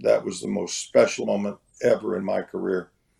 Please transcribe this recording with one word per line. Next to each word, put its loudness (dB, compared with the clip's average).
That 4
was -6
the -6
most -4
special 2
moment -2
ever 2
in -6
my -2
career, -4